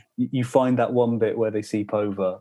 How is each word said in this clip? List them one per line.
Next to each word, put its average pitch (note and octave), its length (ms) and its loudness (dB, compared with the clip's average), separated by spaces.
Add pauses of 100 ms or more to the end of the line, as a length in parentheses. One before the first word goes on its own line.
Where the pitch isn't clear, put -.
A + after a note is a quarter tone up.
(180)
y-, B2+ 140 -2
you B2+ 120 0
find B2+ 360 2
that A#2 140 2
one A#2 260 2
bit A2 180 0
where A2 140 0
they G#2+ 100 -2
seep G#2 320 -4
over. G2 480 -2